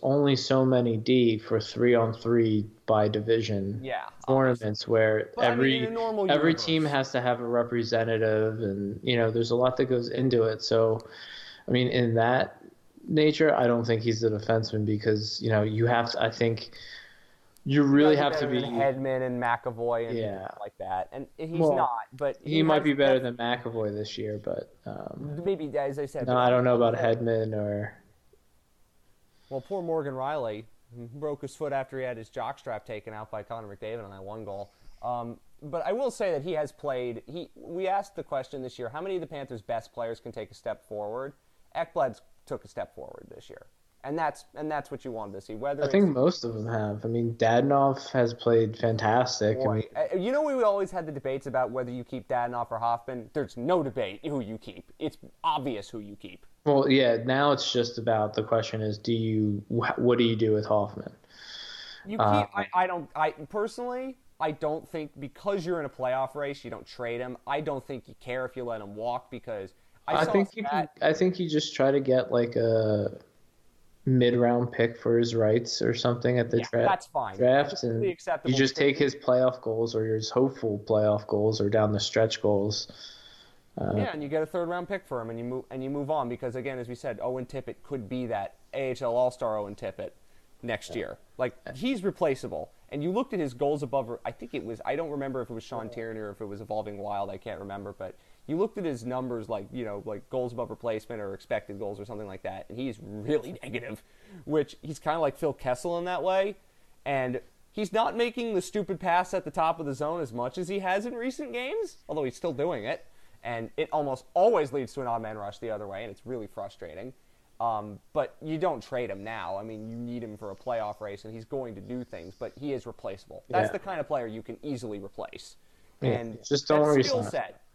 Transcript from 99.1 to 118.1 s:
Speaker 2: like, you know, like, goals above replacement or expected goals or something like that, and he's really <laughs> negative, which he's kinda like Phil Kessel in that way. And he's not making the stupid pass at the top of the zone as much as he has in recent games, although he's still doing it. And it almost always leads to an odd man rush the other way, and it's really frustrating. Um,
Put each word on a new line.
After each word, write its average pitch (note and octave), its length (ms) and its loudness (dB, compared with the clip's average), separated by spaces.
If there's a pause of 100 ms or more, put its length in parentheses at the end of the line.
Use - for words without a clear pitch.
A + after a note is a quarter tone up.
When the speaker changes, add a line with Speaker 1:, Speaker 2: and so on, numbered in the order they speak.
Speaker 2:
like, G2+ 240 -6
you B2+ 120 -6
know, G2+ 200 -8
like, G#2 240 -10
goals B2 240 -4
above A#2 160 -6
replacement A2 520 -6
or G2 120 -8
expected G#2 460 -8
goals G#2 200 -8
or G#2 60 -10
something G#2+ 220 -10
like F#2+ 160 -14
that, F#2+ 260 -10
and G#2+ 100 -12
he's C3 220 -6
really A2 580 -4
<laughs> - 40 -16
negative, - 380 -10 (440)
which D3 360 0
he's D3+ 180 -10
kinda D#3 200 -2
like D3 180 0
Phil D3 160 -2
Kessel C3+ 460 -4
in F3 60 -6
that F3 180 -4
way. G3 320 2 (500)
And C3 360 -2 (300)
he's G#3+ 220 -4
not A3 220 2
making A#3 400 -2
the F3+ 60 2
stupid G3 380 -4
pass F#3 340 2
at F#3 120 -2
the D3+ 60 -8
top E3 280 0
of D#3+ 60 -6
the C#3+ 80 -4
zone D3+ 280 -4
as A#2+ 120 -8
much B2 240 -6
as F3+ 120 -4
he G3 100 -2
has F#3+ 260 -2
in A#3+ 80 -6
recent B3+ 400 -6
games, D4 440 -6 (120)
although D3+ 140 -4
he's B2+ 120 -4
still E3 180 -4
doing C#3 320 -4
it. - 200 -6 (380)
And A2+ 340 -6
it D#3 140 -2
almost C#3+ 420 -2
always E3+ 400 4
leads C3+ 200 -4
to C#3 80 -6
an B2 60 -4
odd A#2 140 -2
man A2 160 -8
rush G#2 220 -10
the A#2 100 -6
other G#2 180 -6
way, G2 160 -8
and A2 80 -12
it's - 140 -18
really A#2 220 -8
frustrating. G2 640 -12 (460)
Um, G#2+ 400 -2 (140)